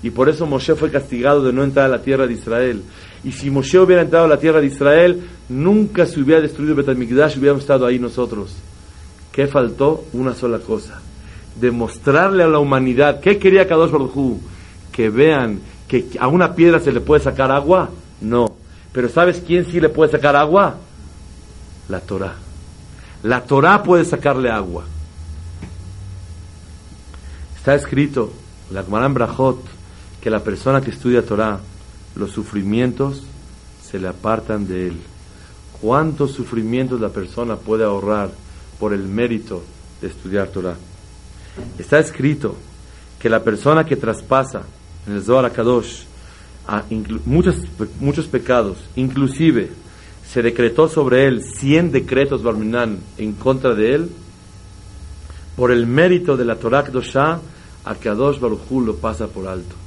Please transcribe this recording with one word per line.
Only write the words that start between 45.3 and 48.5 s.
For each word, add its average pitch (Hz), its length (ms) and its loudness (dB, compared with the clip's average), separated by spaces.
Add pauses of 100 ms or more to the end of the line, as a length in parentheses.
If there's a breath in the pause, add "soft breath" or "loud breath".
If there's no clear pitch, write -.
HaKadosh 120 580 -2 (640 loud breath)
a 104 220 -4
inclu-, 110 360 -6
muchos, 170 300 2 (440)
muchos 143 280 -2
pecados, 113 500 0 (180)